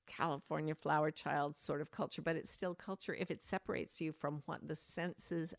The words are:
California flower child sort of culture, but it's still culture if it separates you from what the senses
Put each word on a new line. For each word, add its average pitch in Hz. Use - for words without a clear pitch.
California 156
flower 151
child 147
sort 143
of 156
culture, -
but 165
it's -
still 180
culture -
if -
it -
separates -
you 156
from 147
what 156
the 156
senses 170